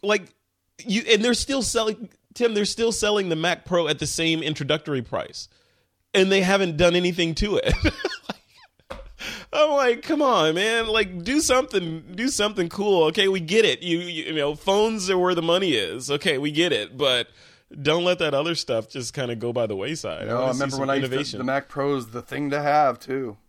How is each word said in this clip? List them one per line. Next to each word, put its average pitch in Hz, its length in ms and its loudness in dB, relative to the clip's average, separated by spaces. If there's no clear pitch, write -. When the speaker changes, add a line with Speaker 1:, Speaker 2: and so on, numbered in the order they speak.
Speaker 1:
like, 196 320 0
you, 214 260 0
and 214 140 6
they're 240 100 4
still 269 280 -2
selling, 220 460 -2
Tim, 233 200 0
they're 208 100 2
still 226 280 0
selling 208 380 0
the 160 60 2
Mac 165 280 -2
Pro 175 240 0
at 147 100 0
the 151 80 -4
same 165 360 0
introductory 147 600 -2
price, - 460 -8
and 190 160 6
they 196 120 4
haven't 185 340 2
done 175 180 4
anything 175 420 0
to 208 200 0
it. - 180 2
<laughs> - 80 -4
I'm 302 180 4
like, 262 320 2
"Come 302 200 0
on, 175 320 4
man! 226 340 0
Like, 190 360 -2
do 285 160 2
something, 190 640 0
do 233 140 -2
something 208 400 0
cool." 196 360 2
Okay, 196 240 2
we 190 120 0
get 190 240 2
it. 139 180 0
You, 170 160 0
you, 175 260 -8
you 160 100 -6
know, 147 200 0
phones 202 560 0
are 185 80 2
where 180 160 2
the 165 80 0
money 170 300 2
is. 104 380 -2
Okay, 147 280 0
we 147 140 -4
get 165 180 2
it, 107 260 -2
but 127 320 0
don't 160 220 2
let 180 140 2
that 151 160 0
other 160 200 0
stuff 113 360 -2
just 127 240 -10
kinda 123 200 -4
go 117 180 -6
by 117 140 0
the 107 80 -4
wayside. 98 540 -6
Speaker 2:
No, 117 80 -2
Speaker 1:
I 123 40 -2
wanna 131 60 0
Speaker 2:
I 131 60 0
Speaker 1:
see 123 40 -2
Speaker 2:
remember 139 160 -2
Speaker 1:
some 135 80 -4
Speaker 2:
when 135 100 -2
I 135 60 2
used 131 100 0
to, 123 60 -4
Speaker 1:
innovation. 135 260 -4
Speaker 2:
the 123 60 -4
Mac 135 240 -2
Pro 143 280 -2
is 117 120 -6
the 120 140 -10
thing 139 280 -6
to 147 100 -2
have 143 400 2
too. 131 360 -6